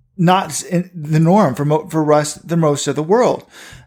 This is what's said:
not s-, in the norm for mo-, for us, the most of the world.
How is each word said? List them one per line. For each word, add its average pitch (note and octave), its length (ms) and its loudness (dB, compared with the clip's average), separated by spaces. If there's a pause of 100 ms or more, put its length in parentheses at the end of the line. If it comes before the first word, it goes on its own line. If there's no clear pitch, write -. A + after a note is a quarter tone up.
(180)
not F#3 320 2
s-, C#3+ 140 -10
in F3 300 -4
the D#3 260 -2
norm E3 360 2
for C#3+ 100 -4
mo-, D#3 240 -2
for D3+ 240 0
us, D3 220 0
the E3+ 220 -6
most D3 300 0
of C#3 80 -2
the C#3+ 60 -4
world. G3 420 0 (440)